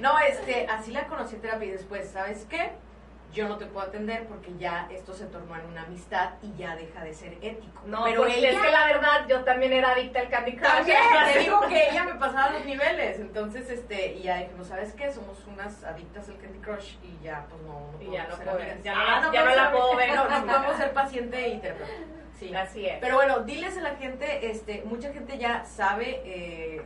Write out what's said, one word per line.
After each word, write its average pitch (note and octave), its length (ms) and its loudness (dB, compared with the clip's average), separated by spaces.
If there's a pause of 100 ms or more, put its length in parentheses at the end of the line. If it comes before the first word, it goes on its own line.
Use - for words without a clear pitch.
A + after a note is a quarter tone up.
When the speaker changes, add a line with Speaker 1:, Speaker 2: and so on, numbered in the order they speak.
Speaker 1:
no, C#4+ 180 4
este, C4 500 2
así A3 220 -4
la C#4 160 -4
conocí B3 300 -8
en G#3 60 -12
terapia A3 260 -4
y - 20 -6
después, F#3+ 400 -8
¿sabes G3+ 400 -6
qué? E4 220 -4 (600)
Yo G#3+ 140 -2
no G#3 120 -4
te G#3 80 -10
puedo G3 200 -8
atender G#3+ 400 -6
porque F3+ 320 -14
ya F3 320 -4
esto F#3 220 -14
se F#3+ 140 -12
tornó E3+ 280 -14
en E3 120 -12
una E3+ 160 -12
amistad F3+ 480 -4 (120)
y G3+ 140 -12
ya F3+ 200 -8
deja E3 280 -14
de D#3+ 100 -10
ser - 280 -14
ético. - 420 -12
Speaker 2:
No, G#3+ 200 -2
Speaker 1:
Pero A#3 180 4
Speaker 2:
porque A#3+ 160 4
Speaker 1:
ella B3+ 140 8
Speaker 2:
es - 60 2
que C#4+ 120 6
la D4+ 160 8
verdad, D4 420 4
yo B3+ 160 4
también B3+ 300 4
era B3+ 180 6
adicta B3 280 0
al B3 100 -2
Candy A#3+ 260 -2
Crush. - 120 2
Speaker 1:
También, E4 300 6 (160)
Speaker 2:
<laughs> D#4 200 6
Speaker 1:
te C#4 60 6
digo G#4 280 6
que D#4 220 6
ella E4+ 140 2
me - 100 -4
pasaba C4+ 380 2
los D4+ 120 -6
niveles. C#4 560 -2
Entonces, G#3+ 500 -6
este, F#3+ 440 -6
y F#3 80 -10
ya F3+ 160 0
dijimos, F3+ 280 -10
"¿Sabes F#3+ 280 -8
qué? C#4+ 180 -4
Somos G3+ 340 -14
unas G3+ 380 -12
adictas F#3 460 -12
al G3 80 -16
Candy G#3 200 -18
Crush", G#3 440 -10
y E3+ 200 -16
ya, D3+ 280 -10
pues, D#3+ 120 -16
no, D3 300 -12
no D#3 100 -14
Speaker 2:
Y G3 40 -14 (100)
ya - 100 -6
Speaker 1:
podemos - 40 -12
Speaker 2:
no F3 60 -8
Speaker 1:
ser F3+ 100 -14
Speaker 2:
puedo, F#3+ 160 -2
Speaker 1:
amigas. - 200 -10
Speaker 2:
ya G3 120 -4
no G#3+ 60 2
Speaker 1:
Ah, G#3+ 40 2
Speaker 2:
la, A3 160 4
Speaker 1:
no - 120 2
Speaker 2:
ya B3 80 6
no - 60 6
Speaker 1:
podemos C4 100 8
Speaker 2:
la C4 60 8
Speaker 1:
ser C#4+ 100 6
Speaker 2:
puedo B3 240 6
ver. B3 140 4
Speaker 1:
amigas. C#4 200 4
No, C#4+ 100 4
no - 120 0
podemos C#4 260 4
ser C#4 160 0
paciente B3+ 540 -2
y G#3 120 -4
terapeuta. F#3 320 -8 (460)
Sí. F3+ 160 -10
Speaker 2:
Así F#3+ 320 -4
es. - 140 -2
Speaker 1:
Pero B3+ 160 2
bueno, C4+ 240 6
diles D4+ 380 -6
a - 20 -6
la C#4+ 160 -4
gente, C4 520 -4
este, G#3 360 -8
mucha A#3+ 280 -8
gente C4+ 260 -10
ya A#3+ 260 -2
sabe, G#3+ 600 -2
eh, E3 600 -10